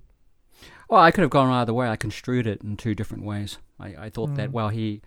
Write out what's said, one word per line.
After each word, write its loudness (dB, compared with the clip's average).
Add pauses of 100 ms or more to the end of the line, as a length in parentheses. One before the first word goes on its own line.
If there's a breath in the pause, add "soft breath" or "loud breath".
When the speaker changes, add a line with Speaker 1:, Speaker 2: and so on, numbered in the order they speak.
(880 loud breath)
Speaker 1:
Well, 8
I 8
could 2
have 4
gone 4
either 0
way. 0
I -2
construed -4
it -4
in -8
two -2
different -8
ways. -8 (220)
I, -14
I -12
thought -6
that, -4
Speaker 2:
Mm. -10
Speaker 1:
well, -2
he, -4